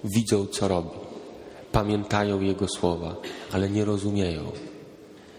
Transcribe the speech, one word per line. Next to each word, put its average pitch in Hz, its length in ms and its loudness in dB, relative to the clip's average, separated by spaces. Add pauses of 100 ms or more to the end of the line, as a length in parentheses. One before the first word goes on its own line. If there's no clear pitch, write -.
widzą, 104 440 2
co - 200 0
robi, 87 320 0 (720)
pamiętają 104 680 4
Jego 95 260 2
słowa, 82 480 0 (360)
ale 95 180 2
nie 104 160 2
rozumieją. 98 680 0 (880)